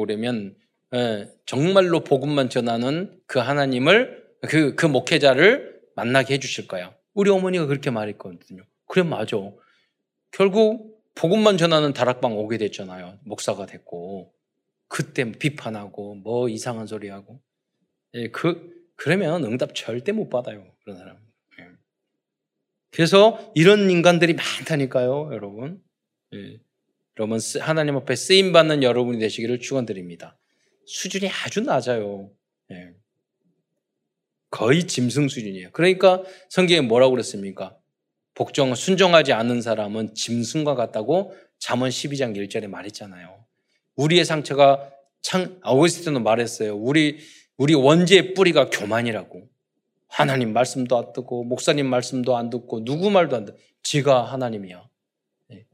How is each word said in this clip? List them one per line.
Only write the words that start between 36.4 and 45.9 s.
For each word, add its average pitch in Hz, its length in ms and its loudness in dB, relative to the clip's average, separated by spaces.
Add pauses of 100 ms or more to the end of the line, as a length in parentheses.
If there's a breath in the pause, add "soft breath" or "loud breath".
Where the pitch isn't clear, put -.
성경에 175 340 2
뭐라고 127 300 4
그랬습니까? 98 640 -6 (580)
복종, 131 400 0
순종하지 170 600 4
않는 120 280 0
사람은 107 540 -4
짐승과 127 600 -4
같다고 123 600 -2 (240 loud breath)
잠언 127 320 -2
십이 139 240 -6
장 123 200 -4
일 101 140 -6
절에 107 180 -6
말했잖아요. 95 800 -16 (520)
우리의 160 260 4
상처가 139 640 4 (320)
창-, 180 400 -4
아우구스티노 143 600 2